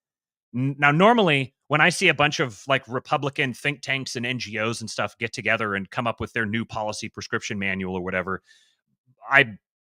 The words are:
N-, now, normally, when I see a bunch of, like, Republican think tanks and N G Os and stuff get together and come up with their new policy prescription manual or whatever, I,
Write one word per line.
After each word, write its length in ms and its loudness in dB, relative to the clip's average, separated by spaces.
N-, 240 -2
now, 120 6
normally, 640 4
when 120 4
I 100 6
see 180 2
a 60 6
bunch 260 2
of, 260 -4
like, 220 0
Republican 640 -4
think 300 -6
tanks 340 -6
and 80 -4
N 140 -4
G 200 -8
Os 220 -2
and 80 -10
stuff 300 -6
get 140 -6
together 420 -2
and 160 -6
come 160 -4
up 120 -2
with 140 -8
their 140 -2
new 180 -2
policy 440 -6
prescription 500 -8
manual 360 -4
or 80 -4
whatever, 400 -4
I, 300 4